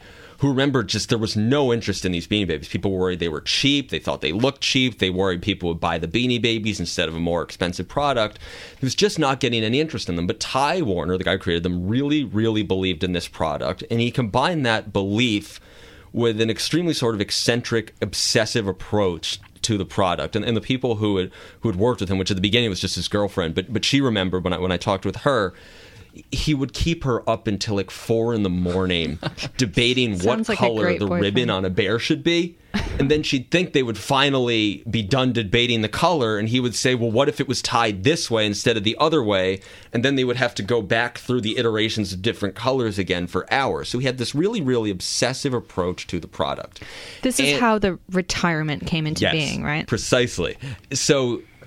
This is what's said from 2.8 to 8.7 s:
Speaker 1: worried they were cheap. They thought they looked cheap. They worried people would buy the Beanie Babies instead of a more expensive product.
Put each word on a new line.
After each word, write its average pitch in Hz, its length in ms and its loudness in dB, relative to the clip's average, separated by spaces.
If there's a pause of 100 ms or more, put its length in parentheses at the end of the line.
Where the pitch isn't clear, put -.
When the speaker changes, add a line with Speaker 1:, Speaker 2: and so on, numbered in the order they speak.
Speaker 1:
worried 92 280 0
they 85 100 0
were 76 100 -4
cheap. 139 520 0
They 80 80 -4
thought 73 200 -4
they 76 140 0
looked 127 260 0
cheap. 127 400 0
They 92 100 2
worried 92 320 0
people 92 280 -2
would 85 100 -4
buy 85 180 0
the 82 100 -4
Beanie 120 340 0
Babies 110 400 0
instead 85 260 -2
of 82 80 -6
a 82 40 -4
more 85 220 0
expensive 90 460 -4
product. 131 520 -2 (380)